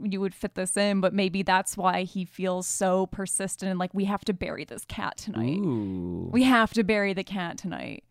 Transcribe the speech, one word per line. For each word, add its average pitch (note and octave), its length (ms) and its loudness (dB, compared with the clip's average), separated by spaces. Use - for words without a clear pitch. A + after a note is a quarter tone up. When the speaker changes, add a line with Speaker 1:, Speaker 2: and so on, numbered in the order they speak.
Speaker 1:
you G3 180 -2
would F#3+ 140 0
fit - 200 -6
this F#3 220 -2
in, G3+ 240 4
but F#3 120 4
maybe G3 300 2
that's F#3+ 340 2
why F#3 260 2
he F#3 220 -4
feels F#3 420 -2
so F#3+ 400 2
persistent F#3+ 640 -4
and F#3 100 -2
like, F3+ 140 -2
"We G3 100 2
have G3+ 220 -2
to G#3+ 60 0
bury - 320 -4
this - 200 -12
cat - 320 -6
tonight. C3+ 420 -2
Speaker 2:
Ooh. F#2 720 -2
Speaker 1:
We B3+ 120 6
have A#3 300 6
to A3+ 100 2
bury G3+ 300 2
the F#3+ 100 -4
cat F3+ 340 -6
tonight." - 520 -10